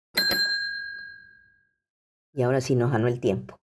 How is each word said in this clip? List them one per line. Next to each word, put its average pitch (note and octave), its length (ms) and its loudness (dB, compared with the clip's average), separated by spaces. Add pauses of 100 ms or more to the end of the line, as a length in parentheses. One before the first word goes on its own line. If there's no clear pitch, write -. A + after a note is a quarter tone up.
(2250)
Y C3+ 100 0
ahora B2+ 180 2
sí C3 140 2
nos A#2+ 160 4
ganó A2+ 160 2
el A#2+ 120 0
tiempo. - 380 -2 (220)